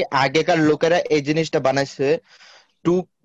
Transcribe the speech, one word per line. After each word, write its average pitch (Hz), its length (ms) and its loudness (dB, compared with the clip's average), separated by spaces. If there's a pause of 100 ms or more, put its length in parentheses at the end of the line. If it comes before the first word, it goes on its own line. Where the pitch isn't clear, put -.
(100)
আগেকার 151 480 2
লোকেরা 156 400 2
এই 151 220 0
জিনিসটা 156 400 -2
বানাইছে 135 460 -2 (800)
to 175 80 2 (320)